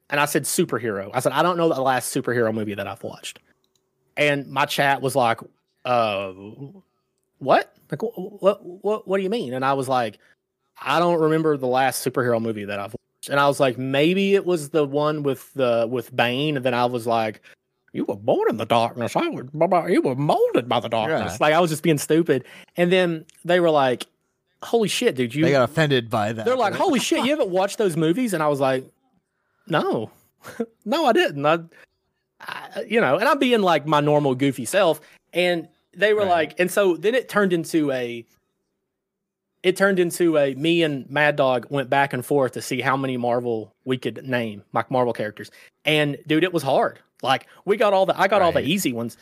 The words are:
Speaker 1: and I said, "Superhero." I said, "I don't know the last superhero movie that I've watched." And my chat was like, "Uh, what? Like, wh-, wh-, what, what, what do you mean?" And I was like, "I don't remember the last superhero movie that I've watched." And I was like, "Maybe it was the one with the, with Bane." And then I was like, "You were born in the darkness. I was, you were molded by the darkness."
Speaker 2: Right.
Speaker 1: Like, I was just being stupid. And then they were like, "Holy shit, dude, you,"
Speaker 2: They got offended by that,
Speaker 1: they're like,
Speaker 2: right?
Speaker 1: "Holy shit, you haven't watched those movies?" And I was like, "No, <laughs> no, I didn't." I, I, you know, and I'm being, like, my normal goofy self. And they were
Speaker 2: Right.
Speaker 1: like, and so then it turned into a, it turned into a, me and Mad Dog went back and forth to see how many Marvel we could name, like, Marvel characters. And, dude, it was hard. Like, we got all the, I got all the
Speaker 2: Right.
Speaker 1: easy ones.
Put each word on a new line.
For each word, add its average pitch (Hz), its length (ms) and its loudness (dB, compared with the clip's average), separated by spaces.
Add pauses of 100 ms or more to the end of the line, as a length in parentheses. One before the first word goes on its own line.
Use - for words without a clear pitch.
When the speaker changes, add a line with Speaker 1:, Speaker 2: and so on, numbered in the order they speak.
Speaker 1:
and 143 100 0
I 147 60 4
said, 147 180 0
"Superhero." 113 720 -2
I 127 60 -4
said, 131 120 0
"I 143 120 2
don't 175 140 0
know 165 120 2
the 135 120 -2
last 127 320 -2
superhero 120 400 -2
movie 107 200 -6
that 98 140 -8
I've 98 160 -12
watched." - 360 -14 (800)
And 143 300 0
my 139 180 -2
chat 139 360 0
was 131 140 -2
like, 117 240 2 (460)
"Uh, 104 480 0 (1080)
what? 151 340 0 (180)
Like, 147 100 -8
wh-, 226 120 -6
wh-, 196 300 -12
what, 202 220 0 (180)
what, 208 240 -4
what 190 100 0
do 196 60 -4
you 185 60 -4
mean?" 185 240 -6
And 127 100 -4
I 139 100 0
was 135 140 -2
like, 123 320 -2 (640)
"I 143 180 0
don't 175 200 2
remember 156 380 2
the 131 100 -4
last 127 380 0
superhero 123 360 0
movie 107 240 -6
that 101 140 -6
I've 101 140 -10
watched." - 360 -18
And 143 100 0
I 143 80 4
was 143 120 2
like, 131 180 2
"Maybe 165 580 2
it 190 100 0
was 170 240 -2
the 151 160 0
one 147 380 -2
with 135 300 -4
the, 117 360 0
with 123 260 -6
Bane." 131 420 0
And 127 80 -4
then 127 80 0
I 123 120 2
was 120 220 -4
like, 113 340 -2 (520)
"You 127 120 -4
were - 120 -6
born 330 320 0
in 110 80 -2
the 113 80 -6
darkness. 117 500 0
I 277 140 0
was, 131 160 -8 (440)
you 277 120 2
were 135 140 -2
molded 302 520 2
by 120 140 0
the 113 80 -6
darkness." 113 440 -2
Speaker 2:
Right. 104 80 -8
Speaker 1:
Like, 151 120 4
I 160 80 4
was 175 80 2
just 151 140 -4
being 160 140 4
stupid. 156 460 2 (320)
And 175 160 2
then 175 340 2 (200)
they 175 160 4
were 170 100 4
like, 131 340 2 (560)
"Holy 226 280 0
shit, 220 260 -2
dude, 120 180 -2
you," 156 120 0
Speaker 2:
They 143 60 2
got 135 180 4
offended 135 400 0
by 110 240 -2
that, 110 120 -8
Speaker 1:
they're 254 120 0
like, 214 160 0
Speaker 2:
right? - 80 -4
Speaker 1:
"Holy 302 180 2
shit, 311 240 -2
you 254 80 0
haven't 294 180 0
watched 185 280 -2
those 190 180 0
movies?" 180 380 0
And 160 100 -2
I 151 60 2
was 143 100 0
like, 131 240 0 (840)
"No, 165 440 -2 (360)
<laughs> - 380 -12
no, 294 200 0
I 233 80 4
didn't." 180 320 0
I, 165 140 2 (840)
I, - 460 -12
you 220 140 2
know, 143 160 4
and 220 100 2
I'm 302 120 4
being, 247 220 4
like, 160 240 4
my 151 140 4
normal 147 340 4
goofy 131 300 -2
self. 170 380 2 (320)
And 175 340 0 (260)
they 202 200 2
were 214 80 2
Speaker 2:
Right. 196 80 2
Speaker 1:
like, 160 300 0
and 180 120 0
so 196 240 2
then 185 180 -2
it 254 140 -2
turned 202 240 2
into 156 400 0
a, 120 340 -6 (1400)
it 185 140 2
turned 196 240 2
into 170 380 2
a, 139 180 2
me 165 280 0
and 143 260 -2
Mad 147 260 2
Dog 131 340 0
went 135 200 -4
back 139 240 2
and 127 120 -6
forth 135 280 0
to 113 80 -10
see 131 180 -6
how 131 160 0
many 131 220 -4
Marvel 120 560 -4 (100)
we 131 140 -2
could 120 280 -8
name, 117 460 -6
like, - 180 -4
Marvel 123 220 0
characters. 107 400 -10 (320)
And, 151 340 0 (100)
dude, 156 180 2
it 180 80 -2
was 165 100 -2
hard. 156 360 0 (220)
Like, 127 240 0 (200)
we 202 100 2
got 208 160 2
all 190 140 4
the, 175 140 2
I 190 100 4
got 202 120 4
all 165 120 4
the 139 60 0
Speaker 2:
Right. 113 100 -2
Speaker 1:
easy 170 240 -2
ones. 117 280 -8